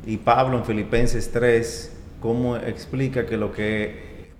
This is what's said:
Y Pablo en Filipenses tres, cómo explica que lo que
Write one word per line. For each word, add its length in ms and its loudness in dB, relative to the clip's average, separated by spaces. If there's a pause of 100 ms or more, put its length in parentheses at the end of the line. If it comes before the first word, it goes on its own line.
Y 120 -2
Pablo 400 4
en 60 -2
Filipenses 680 2
tres, 600 2 (280)
cómo 360 0
explica 720 -2
que 100 -2
lo 140 0
que 800 -4 (120)